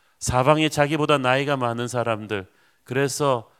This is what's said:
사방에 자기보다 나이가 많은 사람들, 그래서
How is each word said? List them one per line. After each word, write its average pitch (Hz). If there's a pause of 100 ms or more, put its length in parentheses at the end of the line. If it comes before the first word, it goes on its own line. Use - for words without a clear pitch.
(200)
사방에 151
자기보다 147
나이가 135
많은 120
사람들, 107 (380)
그래서 135